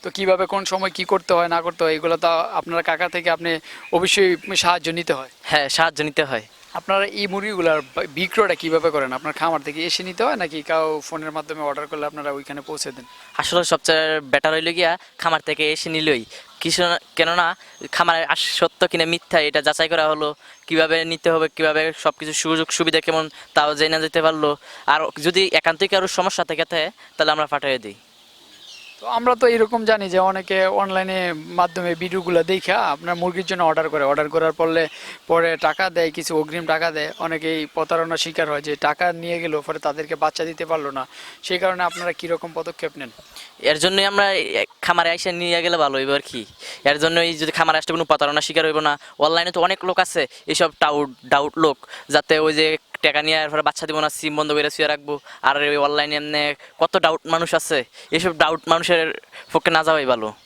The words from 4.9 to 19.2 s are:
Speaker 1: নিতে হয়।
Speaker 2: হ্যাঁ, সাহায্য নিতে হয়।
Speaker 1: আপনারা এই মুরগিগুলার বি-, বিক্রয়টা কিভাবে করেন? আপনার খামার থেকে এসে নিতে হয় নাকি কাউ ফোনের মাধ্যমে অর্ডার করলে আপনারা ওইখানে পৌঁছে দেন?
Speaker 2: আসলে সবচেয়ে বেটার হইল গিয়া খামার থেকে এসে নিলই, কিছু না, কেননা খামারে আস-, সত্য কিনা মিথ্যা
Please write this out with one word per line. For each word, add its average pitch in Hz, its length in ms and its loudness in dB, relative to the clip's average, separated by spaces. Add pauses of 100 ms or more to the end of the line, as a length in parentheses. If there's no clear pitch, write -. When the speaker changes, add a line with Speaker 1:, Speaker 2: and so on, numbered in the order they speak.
Speaker 1:
নিতে 170 220 -4
হয়। 131 160 -4 (140)
Speaker 2:
হ্যাঁ, 147 260 2
সাহায্য 156 340 2
নিতে 151 220 0
হয়। 127 180 -4 (320)
Speaker 1:
আপনারা 196 300 -2
এই 202 220 -6
মুরগিগুলার 185 540 0
বি-, - 260 -6
বিক্রয়টা 180 480 0
কিভাবে 160 360 0
করেন? 139 220 -2
আপনার 143 200 -6
খামার 160 280 -2
থেকে 151 260 -6
এসে 170 160 -4
নিতে 185 220 -4
হয় - 120 0
নাকি 160 260 -6
কাউ 156 380 0
ফোনের 156 300 -10
মাধ্যমে 156 320 -8
অর্ডার 147 240 -4
করলে 147 200 -8
আপনারা 147 260 -6
ওইখানে 143 280 -10
পৌঁছে 143 320 -8
দেন? 127 120 -16 (340)
Speaker 2:
আসলে 175 260 0
সবচেয়ে 160 560 0
বেটার 143 320 0
হইল 160 200 0
গিয়া 170 260 0 (200)
খামার 160 220 0
থেকে 151 320 -2
এসে 160 180 -6
নিলই, 156 340 0 (360)
কিছু 165 220 0
না, 170 160 2 (180)
কেননা 170 400 2 (360)
খামারে 165 320 2
আস-, - 340 -2
সত্য 175 300 2
কিনা 165 160 0
মিথ্যা 170 360 0